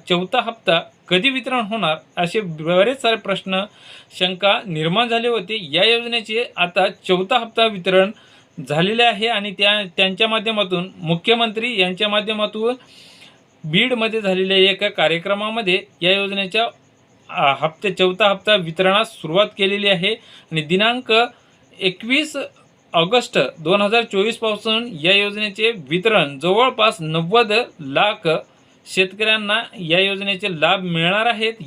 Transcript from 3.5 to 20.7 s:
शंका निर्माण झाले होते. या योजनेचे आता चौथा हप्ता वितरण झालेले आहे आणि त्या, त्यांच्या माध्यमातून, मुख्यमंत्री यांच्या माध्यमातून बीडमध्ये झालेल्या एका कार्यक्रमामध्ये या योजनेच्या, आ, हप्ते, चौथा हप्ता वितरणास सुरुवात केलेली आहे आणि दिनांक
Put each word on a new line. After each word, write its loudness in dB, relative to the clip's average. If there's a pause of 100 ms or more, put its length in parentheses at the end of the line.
शंका 2
निर्माण 0
झाले 0
होते. -4
या 2
योजनेचे 0 (120)
आता 2
चौथा 0
हप्ता 0
वितरण 2 (580)
झालेले 2
आहे 2
आणि -2
त्या, 2 (140)
त्यांच्या 2
माध्यमातून, -2
मुख्यमंत्री 0
यांच्या 0
माध्यमातून -2 (920)
बीडमध्ये 0
झालेल्या 0
एका 2
कार्यक्रमामध्ये -2 (200)
या 2
योजनेच्या, -2 (600)
आ, 2
हप्ते, -2
चौथा 2
हप्ता 2
वितरणास 0
सुरुवात 0 (120)
केलेली 0
आहे 0 (380)
आणि -2
दिनांक 0 (680)